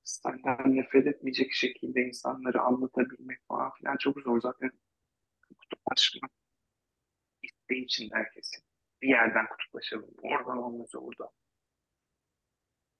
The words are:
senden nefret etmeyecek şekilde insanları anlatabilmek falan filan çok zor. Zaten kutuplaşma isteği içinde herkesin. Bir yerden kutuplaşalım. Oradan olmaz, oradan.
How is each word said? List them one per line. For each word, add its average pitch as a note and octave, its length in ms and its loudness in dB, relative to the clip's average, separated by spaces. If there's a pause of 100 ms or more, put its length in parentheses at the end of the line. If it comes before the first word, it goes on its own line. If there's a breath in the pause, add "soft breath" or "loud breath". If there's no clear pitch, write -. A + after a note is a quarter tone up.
senden - 720 0
nefret C3 300 6
etmeyecek C3+ 460 0
şekilde B2+ 500 0
insanları B2+ 580 -2
anlatabilmek B2+ 800 0 (100)
falan - 220 -2
filan - 260 -4
çok C#3 240 -2
zor. A#2+ 200 2
Zaten B2+ 300 -2 (880)
kutuplaşma - 720 -2 (1120)
isteği - 420 -6
içinde A2+ 300 -6
herkesin. - 500 -6 (380)
Bir C3+ 60 2
yerden A2+ 400 6
kutuplaşalım. - 600 -10 (120)
Oradan C3 360 -4
olmaz, A#2+ 360 -8
oradan. C3 360 -12 (1700)